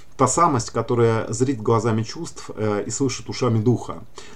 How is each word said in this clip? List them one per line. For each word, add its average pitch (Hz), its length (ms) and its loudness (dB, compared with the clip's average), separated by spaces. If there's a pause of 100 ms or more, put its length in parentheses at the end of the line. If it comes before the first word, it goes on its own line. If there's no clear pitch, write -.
(180)
та 131 100 4
самость, 147 440 2
которая 113 600 2
зрит 120 300 0
глазами 110 420 2
чувств, - 520 -12
э, 104 300 0
и - 40 -8
слышит - 400 -2
ушами 113 300 2
духа. 107 440 0 (320)